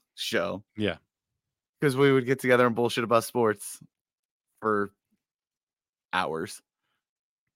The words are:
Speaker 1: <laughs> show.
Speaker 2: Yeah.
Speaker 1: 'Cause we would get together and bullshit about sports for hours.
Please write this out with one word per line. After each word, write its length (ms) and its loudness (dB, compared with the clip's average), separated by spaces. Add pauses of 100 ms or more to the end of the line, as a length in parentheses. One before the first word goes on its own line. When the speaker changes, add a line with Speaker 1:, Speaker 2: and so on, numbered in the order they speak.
Speaker 1:
<laughs> 100 -20
show. 480 -4 (140)
Speaker 2:
Yeah. 200 -2 (840)
Speaker 1:
'Cause 140 2
we 160 4
would 140 2
get 160 -2
together 260 4
and 80 -2
bullshit 300 -2
about 180 2
sports 560 -2 (800)
for 300 -2 (1200)
hours. 500 -4 (960)